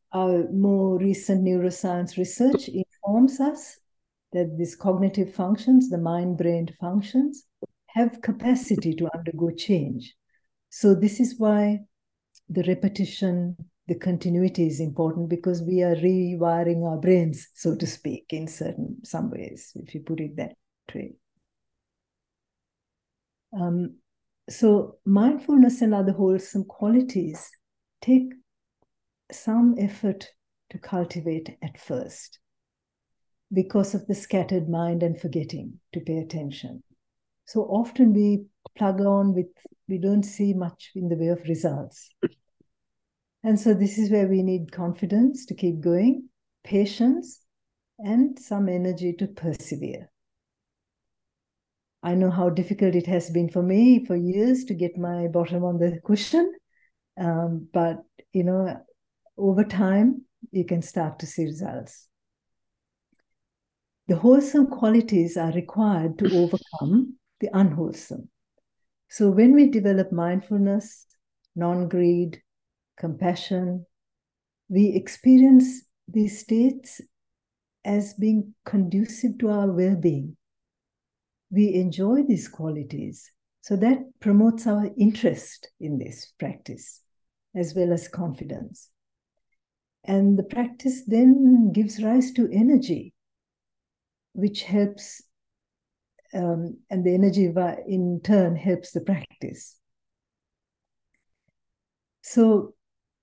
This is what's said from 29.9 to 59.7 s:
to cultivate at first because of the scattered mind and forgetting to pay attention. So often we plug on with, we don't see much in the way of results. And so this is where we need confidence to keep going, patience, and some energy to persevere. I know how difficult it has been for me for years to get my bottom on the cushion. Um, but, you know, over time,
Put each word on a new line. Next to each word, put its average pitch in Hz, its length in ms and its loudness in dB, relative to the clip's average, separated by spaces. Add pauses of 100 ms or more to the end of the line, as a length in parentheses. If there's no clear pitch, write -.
to - 80 -14
cultivate 165 840 -6
at - 160 -12
first - 640 -12 (1120)
because 196 440 0
of - 120 -8
the 196 80 -2
scattered - 540 -2
mind 170 340 -2
and 165 160 -2
forgetting 151 600 -8 (140)
to 175 60 -8
pay 160 180 -6
attention. 143 680 -12 (600)
So 220 160 -4
often 226 520 2
we 208 320 2 (320)
plug 190 240 0
on 196 320 2
with, 180 140 -2 (400)
we 190 100 -4
don't 202 260 0
see 202 300 -2
much 175 420 -8
in 180 120 -6
the 170 80 -2
way 165 120 -2
of 175 200 -2
results. 156 640 -6 (1300)
And 214 160 2
so 214 140 4
this 196 240 0
is 208 120 0
where 202 180 2
we 190 160 0
need 185 280 -4
confidence 202 720 -2
to - 100 -10
keep 170 240 -4
going, 175 480 0 (360)
patience, 233 800 -2 (580)
and 240 380 0
some 202 300 -4
energy 180 460 -4
to 196 140 -6
persevere. - 800 -10 (1900)
I 175 120 -2
know 185 140 2
how 180 200 0
difficult 185 460 0
it 170 120 -2
has 175 220 -2
been 165 200 0
for 180 140 -2
me 233 420 6
for 175 100 -2
years 208 500 0
to 208 80 -6
get 175 240 -6
my 175 300 -4
bottom 170 360 -2
on 175 140 -2
the 170 260 0
cushion. 330 500 0 (680)
Um, 165 540 -4
but, 165 300 -2 (300)
you 185 100 0
know, 185 380 -2 (560)
over 196 260 2
time, 208 600 0 (280)